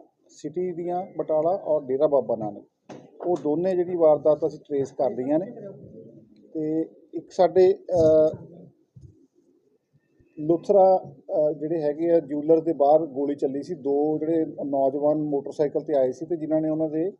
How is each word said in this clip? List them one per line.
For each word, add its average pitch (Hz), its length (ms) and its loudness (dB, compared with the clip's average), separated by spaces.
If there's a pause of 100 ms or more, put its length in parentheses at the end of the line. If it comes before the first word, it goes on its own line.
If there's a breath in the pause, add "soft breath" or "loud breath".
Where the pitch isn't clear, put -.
(280)
ਸਿਟੀ 180 440 -8
ਦੀਆਂ 175 340 -6 (120)
ਬਟਾਲਾ 156 320 -2
ਔਰ 160 320 -2
ਡੇਰਾ 135 260 0
ਬਾਬਾ 117 280 0
ਨਾਨਕ, 107 300 -8 (600)
ਉਹ 175 160 0
ਦੋਨੇ 170 320 0
ਜਿਹੜੀ 180 200 -2
ਵਾਰਦਾਤਾਂ 156 520 4
ਅਸੀਂ 147 120 -8
ਟਰੇਸ 139 320 -4
ਕਰ 131 200 -2
ਲਈਆਂ 135 280 -2
ਨੇ। 196 120 -6 (1000)
ਤੇ 156 280 -4 (320)
ਇੱਕ 165 180 -12
ਸਾਡੇ, 185 420 4
ਅ, 156 640 4 (2000)
ਲੁਥਰਾ, 185 680 4
ਅ, 151 460 -2
ਜਿਹੜੇ 156 280 -4
ਹੈਗੇ 151 300 -2
ਆ 170 80 4
ਜਿਊਲਰ 147 400 2
ਦੇ 160 140 -2
ਬਾਹਰ 147 320 4
ਗੋਲੀ 143 300 -4
ਚੱਲੀ 139 280 -4
ਸੀ। 175 120 -10
ਦੋ 143 440 -2
ਜਿਹੜੇ 160 260 0
ਨੌਜਵਾਨ 143 720 0
ਮੋਟਰਸਾਈਕਲ 143 600 -2
'ਤੇ 156 140 -4
ਆਏ 131 180 2
ਸੀ 160 140 -12
ਤੇ 170 120 -4
ਜਿਨ੍ਹਾਂ 156 240 -2
ਨੇ 156 80 -2
ਉਹਨਾਂ 156 200 -2
ਦੇ 160 300 -4